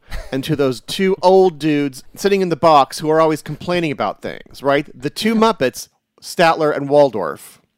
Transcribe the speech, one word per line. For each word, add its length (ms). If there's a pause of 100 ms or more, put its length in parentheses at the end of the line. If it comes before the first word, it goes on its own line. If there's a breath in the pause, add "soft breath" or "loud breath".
(320 loud breath)
and 120
to 120
those 240
two 380
<laughs> 40
old 360
dudes 440 (140)
sitting 240
in 80
the 80
box 420
who 120
are 100
always 220
complaining 500
about 300
things, 400
right? 320
The 160
two 240
Muppets, 540 (320)
Statler 540
and 140
Waldorf. 760 (160)